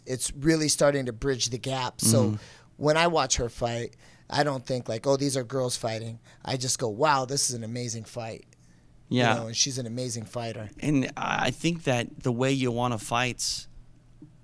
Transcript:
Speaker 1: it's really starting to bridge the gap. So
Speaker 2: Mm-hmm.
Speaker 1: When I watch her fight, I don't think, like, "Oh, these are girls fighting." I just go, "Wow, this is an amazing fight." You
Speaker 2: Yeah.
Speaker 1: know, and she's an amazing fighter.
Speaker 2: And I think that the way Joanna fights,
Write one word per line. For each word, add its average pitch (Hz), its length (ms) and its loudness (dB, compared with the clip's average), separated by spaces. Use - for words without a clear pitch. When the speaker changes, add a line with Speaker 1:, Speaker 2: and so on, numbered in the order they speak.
Speaker 1:
it's - 260 -4
really 151 380 2
starting 143 380 4
to 120 60 -4
bridge 123 360 -2
the 123 80 -6
gap. 127 420 -2
So 113 240 6
Speaker 2:
Mm-hmm. 107 120 0
Speaker 1:
When 151 200 4
I 170 100 6
watch 156 300 2
her 120 120 -2
fight, 117 460 -4
I 143 140 2
don't 135 220 -2
think, 123 240 -4
like, 113 160 -2
"Oh, 139 120 6
these 135 200 0
are 127 60 -2
girls 123 340 -2
fighting." 113 420 -6
I 131 140 -2
just 127 220 -2
go, 120 100 0
"Wow, 131 360 2
this 139 240 0
is 127 60 -4
an 117 80 -8
amazing 113 420 -8
fight." 113 400 -10
You 123 120 2
Speaker 2:
Yeah. 117 160 6
Speaker 1:
know, 113 120 -6
and 113 80 -8
she's 131 220 0
an 127 80 -6
amazing 117 400 -6
fighter. 113 440 -8
Speaker 2:
And 135 360 2
I - 360 0
think 165 320 -2
that 120 400 -2
the 127 80 0
way 131 260 2
Joanna 120 400 0
fights, - 680 -2